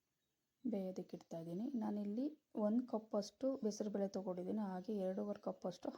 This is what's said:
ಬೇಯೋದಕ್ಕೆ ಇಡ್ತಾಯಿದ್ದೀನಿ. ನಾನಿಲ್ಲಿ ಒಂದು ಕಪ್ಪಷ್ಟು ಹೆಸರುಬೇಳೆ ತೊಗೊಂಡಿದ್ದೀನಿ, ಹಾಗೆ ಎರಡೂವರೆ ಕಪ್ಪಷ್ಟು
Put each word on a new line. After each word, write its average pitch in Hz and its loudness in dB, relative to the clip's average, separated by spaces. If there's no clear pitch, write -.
ಬೇಯೋದಕ್ಕೆ 185 -4
ಇಡ್ತಾಯಿದ್ದೀನಿ. 170 -6
ನಾನಿಲ್ಲಿ 208 0
ಒಂದು 226 4
ಕಪ್ಪಷ್ಟು 214 0
ಹೆಸರುಬೇಳೆ 208 2
ತೊಗೊಂಡಿದ್ದೀನಿ, 185 0
ಹಾಗೆ 185 -2
ಎರಡೂವರೆ 202 0
ಕಪ್ಪಷ್ಟು 190 -2